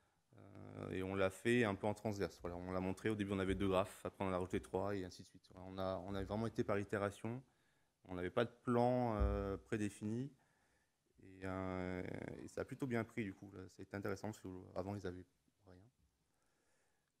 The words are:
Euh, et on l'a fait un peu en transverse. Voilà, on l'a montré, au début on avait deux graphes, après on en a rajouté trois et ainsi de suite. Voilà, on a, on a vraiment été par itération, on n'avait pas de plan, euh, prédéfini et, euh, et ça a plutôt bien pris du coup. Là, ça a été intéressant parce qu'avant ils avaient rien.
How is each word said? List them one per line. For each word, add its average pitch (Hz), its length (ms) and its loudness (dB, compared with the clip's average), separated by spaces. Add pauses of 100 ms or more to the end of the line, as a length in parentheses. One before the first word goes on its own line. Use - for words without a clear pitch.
(360)
Euh, 101 540 -10
et 92 120 0
on 95 120 -2
l'a 95 160 4
fait 120 340 6
un 101 100 6
peu 107 120 0
en 104 80 4
transverse. 101 460 -2
Voilà, 87 160 -4
on 90 160 -6
l'a 92 80 2
montré, 95 300 0
au 107 40 2
début 101 180 0
on 98 60 4
avait 95 160 4
deux 98 140 2
graphes, 95 380 4
après 98 180 -4
on 95 40 2
en 95 40 0
a 90 60 2
rajouté 92 220 0
trois 98 340 0
et 95 100 -2
ainsi 90 180 -10
de - 60 -20
suite. - 240 -20
Voilà, 92 160 -14
on 95 100 -8
a, 95 180 2 (100)
on 98 80 -4
a 98 100 0
vraiment 107 220 0
été 117 160 0
par 104 160 2
itération, 104 640 -2 (640)
on 92 100 -10
n'avait 90 160 -2
pas 120 140 4
de - 80 -4 (100)
plan, 120 540 4
euh, 101 400 2
prédéfini 110 760 -2 (920)
et, 95 220 -18
euh, 92 580 -2 (400)
et - 60 -10
ça - 140 -6
a - 20 -6
plutôt 135 220 -6
bien 117 180 2
pris 113 200 -4
du 95 100 -6
coup. 101 180 -16
Là, 95 160 -12
ça - 120 -18
a - 20 -12
été 101 140 -8
intéressant 101 320 -4
parce 107 120 -8
qu'avant 95 540 -6
ils 98 120 -6
avaient 90 180 -8 (420)
rien. 90 140 -20 (1400)